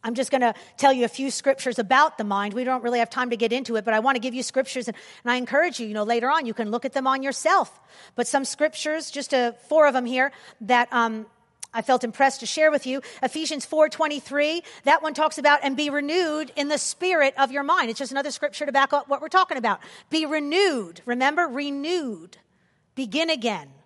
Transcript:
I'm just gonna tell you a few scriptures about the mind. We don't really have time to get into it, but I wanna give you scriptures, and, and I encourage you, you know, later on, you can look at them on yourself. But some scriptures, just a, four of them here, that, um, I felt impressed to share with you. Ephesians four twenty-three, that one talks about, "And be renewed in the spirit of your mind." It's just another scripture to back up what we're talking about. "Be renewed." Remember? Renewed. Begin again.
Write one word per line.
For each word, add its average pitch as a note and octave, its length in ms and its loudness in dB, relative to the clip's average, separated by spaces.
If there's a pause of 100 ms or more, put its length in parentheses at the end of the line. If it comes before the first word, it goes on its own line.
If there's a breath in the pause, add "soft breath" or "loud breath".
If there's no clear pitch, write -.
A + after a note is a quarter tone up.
I'm A3+ 120 -6
just B3+ 160 -2
gonna B3 240 2 (220 loud breath)
tell C#4 140 6
you B3 140 2
a - 20 -2
few C4+ 220 -6
scriptures C4+ 480 -2
about B3+ 400 4
the G#3+ 60 -4
mind. G3+ 320 -2
We B3 80 -4
don't B3+ 180 -2
really A#3+ 160 0
have A#3 140 0
time B3 180 -2
to A#3 80 -2
get A3+ 160 0
into A#3+ 220 -4
it, G#3 100 -2
but A3+ 80 2
I A3 60 4
wanna B3+ 180 2
give A#3 160 -4
you B3+ 80 -6
scriptures, C4 460 -4
and, A3+ 100 -8 (260 loud breath)
and A#3+ 80 -2
I B3 40 2
encourage C4+ 440 0
you, A#3 60 -6
you G#3 80 -8
know, G#3+ 100 -2
later A#3+ 280 0
on, D4+ 160 0
you A3 80 -6
can G#3+ 160 -4
look A#3+ 120 -4
at C4+ 100 -6
them C4 120 -2
on C4 160 2
yourself. D4+ 580 0 (360 loud breath)
But A#3+ 100 -2
some C#4 180 0
scriptures, D4+ 680 -4
just C#4+ 220 -6
a, A#3+ 220 0 (140)
four D#4 160 6
of C#4 80 4
them B3 140 -2
here, B3+ 240 0 (300 loud breath)
that, A#3+ 300 2
um, A3+ 360 0 (460)
I A#3 80 -4
felt B3 220 2
impressed C4 380 0
to A#3 40 -12
share D#4 240 2
with D4 160 0
you. C4 160 -4 (220 loud breath)
Ephesians D#4 420 -4
four D#4 220 4
twenty-three, D4 760 -2 (220 loud breath)
that C#4+ 180 4
one D#4 120 -4
talks D#4 240 0
about, D4 260 4
"And C4+ 140 -2
be D4 120 -2
renewed D4+ 680 -2
in C#4+ 100 -2
the D4 100 -2
spirit E4 600 0
of C4+ 120 2
your C#4 140 -4
mind." D4+ 260 0
It's A3 80 -8
just C4 140 -8
another C#4 200 -4
scripture D4 340 -6
to C#4 80 -6
back C#4 180 4
up C#4+ 160 0
what C#4 140 -2
we're D#4 80 -10
talking F4+ 260 4
about. A3 240 -2 (300 loud breath)
"Be D#4 160 0
renewed." C#4+ 800 0
Remember? C#4 420 0
Renewed. C#4 920 -6 (540)
Begin C4+ 360 -2
again. G#3 420 -4 (140)